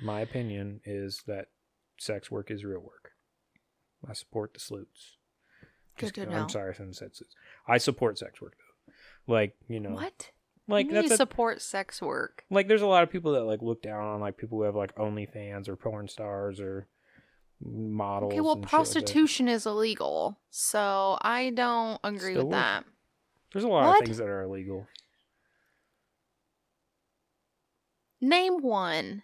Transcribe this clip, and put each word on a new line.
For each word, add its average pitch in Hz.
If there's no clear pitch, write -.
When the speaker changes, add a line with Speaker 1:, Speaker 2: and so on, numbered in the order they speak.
Speaker 1:
My 107
opinion 104
is 98
that 98
sex 104
work 104
is 104
real 95
work. -
I 110
support -
the -
sleuths. -
Speaker 2:
Good 220
Speaker 1:
Just 196
Speaker 2:
to 202
Speaker 1:
I'm 180
Speaker 2:
know. -
Speaker 1:
sorry, 98
I -
shouldn't 95
say -
sleuths. -
I 123
support 120
sex -
work, -
though. -
Like, 107
you 113
know. 101
Speaker 2:
What? -
Speaker 1:
Like, 208
Speaker 2:
How -
do 311
you 330
Speaker 1:
that's 285
a -
Speaker 2:
support 240
sex -
work? -
Speaker 1:
Like, 196
there's 214
a 208
lot 185
of 165
people 165
that, 127
like, 107
look 113
down 107
on, 104
like, 101
people 113
who 107
have, 104
like, 98
OnlyFans 104
or 95
porn 104
stars 101
or 98
models 107
Speaker 2:
Okay, -
well, 311
Speaker 1:
and -
shit 202
like -
that. 294
Speaker 2:
prostitution 311
is 233
illegal, 202
so 196
I 247
don't 233
agree 190
Speaker 1:
Still 131
Speaker 2:
with 160
Speaker 1:
work. 127
Speaker 2:
that. 104
Speaker 1:
There's 202
a 240
lot 175
Speaker 2:
What? 403
Speaker 1:
of 120
things 113
that 110
are 98
illegal. 95
Speaker 2:
Name 359
one. 190